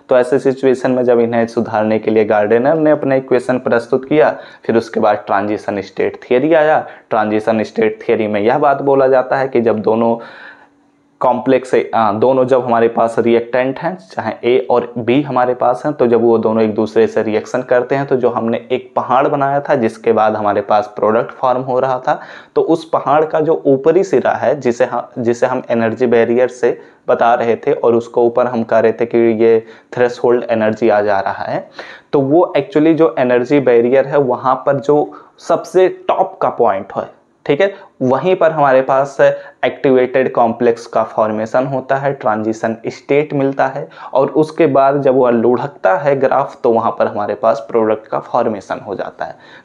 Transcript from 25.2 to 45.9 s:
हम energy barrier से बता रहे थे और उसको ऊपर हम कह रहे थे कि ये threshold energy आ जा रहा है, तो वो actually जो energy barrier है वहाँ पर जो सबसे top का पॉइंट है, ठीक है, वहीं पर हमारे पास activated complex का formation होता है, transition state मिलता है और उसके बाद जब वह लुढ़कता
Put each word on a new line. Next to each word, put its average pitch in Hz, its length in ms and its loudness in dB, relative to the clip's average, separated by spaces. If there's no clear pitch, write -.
हम 127 240 -4
energy 117 360 0
barrier 117 420 2
से - 320 -2
बता 120 260 2
रहे 117 220 0
थे 139 160 -2
और 117 220 2
उसको 117 300 0
ऊपर 120 220 0
हम 120 160 -4
कह 113 160 0
रहे 110 140 4
थे 117 140 -4
कि 117 380 2
ये 113 220 4
threshold 123 580 0
energy 110 380 0
आ 104 120 2
जा 101 200 0
रहा 98 240 -6
है, 147 240 -8
तो 147 80 2
वो 147 360 2
actually 151 380 2
जो 160 240 2
energy 123 420 2
barrier 123 460 4
है 147 120 -2
वहाँ 127 360 0
पर 139 140 0
जो 147 300 0
सबसे 180 500 0
top - 540 -4
का 131 60 2
पॉइंट 104 480 -2
है, - 240 -10
ठीक - 140 2
है, 196 140 0
वहीं 135 340 2
पर 165 140 2
हमारे 139 320 2
पास 139 340 -2
activated 127 680 0
complex 117 540 0
का 113 180 -2
formation 110 640 -2
होता 135 300 -4
है, 139 160 -2
transition 110 640 -4
state 147 460 -2
मिलता 135 340 -2
है 143 220 -8
और 139 180 0
उसके 156 360 0
बाद 139 360 2
जब 131 140 2
वह 127 140 4
लुढ़कता 120 640 0